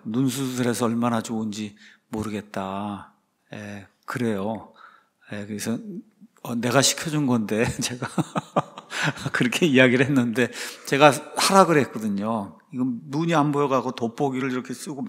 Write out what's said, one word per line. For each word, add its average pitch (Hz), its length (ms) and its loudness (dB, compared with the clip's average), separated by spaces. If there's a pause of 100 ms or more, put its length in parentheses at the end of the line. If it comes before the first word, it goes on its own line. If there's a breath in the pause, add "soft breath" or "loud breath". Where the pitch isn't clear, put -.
눈 123 260 0
수술해서 123 560 -2
얼마나 117 360 0
좋은지 107 540 -6 (340 loud breath)
모르겠다." 101 1040 -8 (400)
예, 104 340 -14 (180)
그래요. 110 680 -4 (580 loud breath)
예, 104 140 -10
그래서, 107 340 -6 (640)
"어, 120 120 -6
내가 120 260 4
시켜준 147 460 0
건데." 113 380 2
<laughs> 127 160 -4
제가 123 260 -6
<laughs> - 1300 -4
그렇게 127 320 2
이야기를 131 400 6
했는데 123 460 2 (340 loud breath)
제가 143 260 8 (260)
하라 190 280 6
그랬거든요. 110 920 0 (160)
이건 127 320 -2
눈이 160 300 0
안 147 160 4
보여가고 135 420 0
돋보기를 131 580 -2
이렇게 127 220 -6
쓰고 135 360 -10